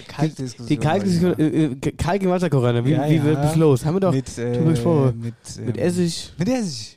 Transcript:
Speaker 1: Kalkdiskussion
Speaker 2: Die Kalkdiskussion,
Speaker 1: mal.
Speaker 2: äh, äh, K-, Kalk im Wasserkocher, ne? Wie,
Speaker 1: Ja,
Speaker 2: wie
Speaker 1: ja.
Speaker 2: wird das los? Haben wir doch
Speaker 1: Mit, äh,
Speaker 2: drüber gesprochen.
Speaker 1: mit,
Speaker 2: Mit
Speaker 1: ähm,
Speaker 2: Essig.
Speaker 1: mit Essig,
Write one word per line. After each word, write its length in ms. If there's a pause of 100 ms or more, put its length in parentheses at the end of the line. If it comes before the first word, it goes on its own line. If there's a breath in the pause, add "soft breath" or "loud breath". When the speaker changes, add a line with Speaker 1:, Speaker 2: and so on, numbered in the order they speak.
Speaker 1:
Kalkdiskussion 600
Speaker 2:
Die 80
Kalkdiskussion, 560
Speaker 1:
mal. 80
Speaker 2:
äh, 240
äh, 120
K-, 160
Kalk 300
im 80
Wasserkocher, 420
ne? 120
Wie, 80
Speaker 1:
Ja, 160
Speaker 2:
wie 80
Speaker 1:
ja. 80
Speaker 2:
wird 140
das 180
los? 280
Haben 120
wir 40
doch 120
Speaker 1:
Mit, 260
äh, 160
Speaker 2:
drüber 160
gesprochen. 520
Speaker 1:
mit, 440
Speaker 2:
Mit 100
Speaker 1:
ähm, 60
Speaker 2:
Essig. 560
Speaker 1:
mit 100
Essig, 480